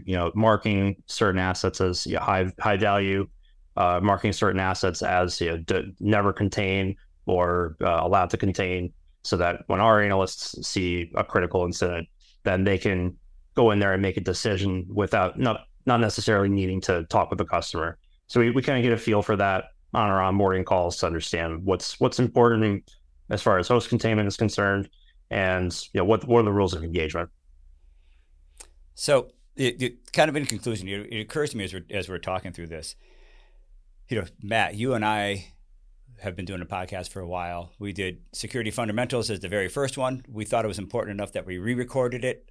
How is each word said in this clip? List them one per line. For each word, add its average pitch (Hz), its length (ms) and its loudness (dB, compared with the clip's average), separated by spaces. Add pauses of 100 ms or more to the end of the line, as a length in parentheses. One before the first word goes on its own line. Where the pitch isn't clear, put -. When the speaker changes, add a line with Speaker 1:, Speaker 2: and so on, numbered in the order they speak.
Speaker 1:
you 92 100 -2
know, 87 200 0
marking 104 720 2
certain 95 340 0
assets 92 400 0
as, 90 260 0
you - 100 -2
know, 82 40 -2
high, 92 400 0
high 104 160 2
value, 98 500 2 (520)
uh, 90 240 4
marking 101 280 2
certain 95 300 0
assets 95 400 0
as, 90 400 0
you 85 120 0
know, 85 40 -4
d-, 90 340 -2 (100)
never 101 300 4
contain 95 640 0 (300)
or, 87 560 0
uh, 85 220 2
allowed 90 260 2
to - 80 -4
contain, 90 560 -2 (320)
so 95 140 0
that 87 300 0
when 95 120 2
our 107 220 6
analysts - 680 -2
see 87 460 -2
a 104 100 0
critical 90 400 0
incident, 87 420 -2 (380)
then 95 180 2
they 98 140 4
can 90 400 0 (380)
go 117 160 6
in 101 80 4
there 98 160 4
and 95 80 0
make 95 160 0
a - 20 -4
decision 92 680 -2
without, - 480 0
not, 120 240 0 (240)
not 120 120 4
necessarily 104 520 2
needing 95 320 0
to 87 220 0
talk - 260 2
with 87 80 -4
the 85 80 0
customer. 82 500 -4 (320)
So 120 120 2
we, 117 100 4
we 127 120 2
kinda 127 200 0
get 120 100 4
a 110 60 0
feel 104 240 2
for 107 140 0
that 98 280 2 (300)
on 113 120 2
our 95 140 2
onboarding 95 460 2
calls 87 320 2
to 92 80 -2
understand 82 580 -4
what's, 92 340 -2
what's 127 200 0
important 113 720 4 (400)
as 107 100 -2
far 98 180 4
as 90 100 0
host - 200 4
containment 110 400 2
is 98 80 -4
concerned, 101 540 0 (400)
and, 92 420 0 (220)
you 104 40 0
know, 90 60 2
what, 110 220 2
what 117 140 6
are 110 40 4
the 104 80 2
rules 98 220 2
of 80 100 -8
engagement. 82 460 -4 (1600)
Speaker 2:
So - 360 2 (260)
it, 127 260 -2
it - 300 -8
kind 160 160 4
of 143 80 -2
in 147 80 -4
conclusion, 104 440 -4
it, 101 220 -6
it 110 100 -6
occurs 147 300 -4
to 127 60 -10
me 101 80 -4
as 87 80 -6
we're, 92 180 -12
as 95 180 -6
we're 92 100 -6
talking 92 340 -6
through 85 140 -14
this, 80 300 -12 (1120)
you 113 100 -4
know, 90 80 -6 (160)
Matt, 101 320 0
you 123 180 -2
and 107 140 0
I 101 460 -2 (680)
have 95 160 -8
been 92 80 -8
doing 92 160 -8
a 85 60 -10
podcast 92 440 -8
for 98 100 -12
a 90 80 -10
while. 87 500 -8
We 101 160 -8
did 92 260 -6 (140)
Security 110 360 -6
Fundamentals 113 600 -2
as 95 100 -6
the 95 80 -10
very 98 200 -2
first 135 280 -4
one. 131 320 -4
We 107 160 -8
thought 113 220 0
it - 20 -2
was 98 100 -6
important 101 400 -6
enough 101 140 -6
that 85 140 -8
we 92 100 -8
re-recorded 123 680 -4
it. - 260 -6